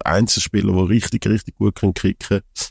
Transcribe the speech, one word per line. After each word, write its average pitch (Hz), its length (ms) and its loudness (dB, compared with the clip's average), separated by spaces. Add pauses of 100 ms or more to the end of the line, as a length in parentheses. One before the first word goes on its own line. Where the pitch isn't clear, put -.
Einzelspieler, 101 680 0
die 92 200 2
richtig, - 320 0
richtig 107 300 -2
gut 104 200 0
können 95 180 0
kicken. - 480 -2 (300)